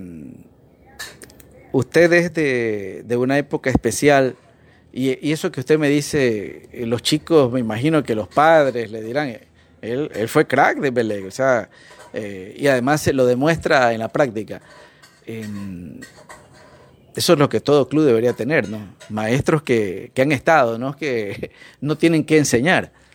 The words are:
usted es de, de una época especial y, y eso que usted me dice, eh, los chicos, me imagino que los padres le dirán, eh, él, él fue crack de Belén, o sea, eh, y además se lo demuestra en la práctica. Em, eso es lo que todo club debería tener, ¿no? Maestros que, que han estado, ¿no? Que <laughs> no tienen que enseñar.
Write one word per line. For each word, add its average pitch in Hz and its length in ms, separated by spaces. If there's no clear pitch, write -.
usted 165 420
es 170 200
de, 117 720
de 117 120
una 131 200
época 147 320
especial 131 640
y, 131 340
y 147 60
eso 160 200
que 143 100
usted 156 180
me 151 100
dice, 131 840
eh, 120 140
los 117 160
chicos, 151 500
me 131 80
imagino 123 440
que 117 120
los 107 120
padres 139 640
le 110 100
dirán, 127 280
eh, 110 180
él, 123 320
él 110 140
fue 151 180
crack 165 340
de 143 120
Belén, 107 360
o 95 40
sea, 127 380
eh, 101 440
y 139 100
además 139 340
se 156 120
lo 131 120
demuestra 131 680
en 113 60
la 113 100
práctica. 107 520
Em, 101 760
eso - 180
es 147 60
lo 143 100
que 110 120
todo 143 280
club 156 160
debería 117 280
tener, 117 360
¿no? 104 260
Maestros 120 540
que, 104 500
que 127 80
han 139 100
estado, 127 460
¿no? 131 180
Que 110 560
<laughs> - 140
no 151 160
tienen 165 280
que 156 120
enseñar. 139 540